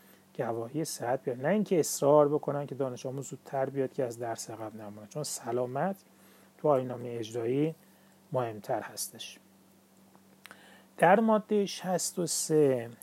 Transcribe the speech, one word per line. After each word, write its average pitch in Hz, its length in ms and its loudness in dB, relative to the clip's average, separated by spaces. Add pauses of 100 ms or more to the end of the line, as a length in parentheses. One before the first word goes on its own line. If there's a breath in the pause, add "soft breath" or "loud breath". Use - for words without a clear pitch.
(380 soft breath)
گواهی 117 480 -4
صحت 123 380 -4
بیاره، 123 180 -4
نه 139 60 -2
اینکه 196 320 2
اصرار 147 500 6
بکنن 143 380 -2
که 139 80 -10
دانش 127 300 -4
آموز 131 220 -6
زودتر 135 380 -4
بیاد 135 280 -2
که 139 100 -2
از 117 160 -6
درس 117 300 -8
عقب 110 260 -10
نمونه، 107 320 -14
چون 151 160 -6
سلامت 127 720 -4 (640 loud breath)
تو - 100 -2
آیین‌نامهٔ 123 520 0
اجرایی 123 560 -2 (560 soft breath)
مهمتر 117 500 -4
هستش. - 580 -12 (1600 loud breath)
در 180 220 8
مادهٔ 214 460 4
شصت - 540 -4
و 170 80 0
سه 135 640 4 (140)